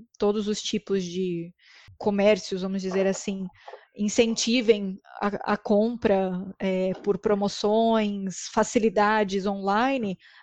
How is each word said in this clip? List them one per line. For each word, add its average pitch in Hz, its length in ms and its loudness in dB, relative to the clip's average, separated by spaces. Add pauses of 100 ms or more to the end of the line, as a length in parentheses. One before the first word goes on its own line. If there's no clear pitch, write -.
(180)
todos 208 280 0
os 208 160 -4
tipos 196 400 -2
de 175 500 -6 (460)
comércios, 202 640 2
vamos 190 180 -4
dizer 190 260 0
assim, 190 400 -4 (500)
incentivem 220 1040 2 (200)
a, 202 340 -2
a - 20 -2
compra, 208 720 2 (300)
é, 185 320 0 (100)
por 196 160 0
promoções, 208 1300 0
facilidades 208 920 2
online, 202 720 0 (260)